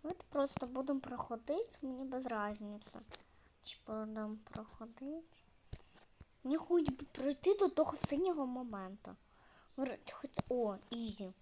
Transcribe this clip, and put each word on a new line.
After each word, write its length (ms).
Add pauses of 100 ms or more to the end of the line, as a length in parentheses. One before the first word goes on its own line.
Давайте 200
просто 380
будемо 320
проходити, 680 (120)
мені 240
без 200
разниці. 760 (640)
Чи 140 (100)
будемо 560
проходити? 960 (1040)
Мені 140
хоч 320
би 220
пройти 420
до 160
того 280
синього 480
моменту. 680 (600)
Говорить, 360
хоч, 200 (180)
о, 260 (140)
ізі. 520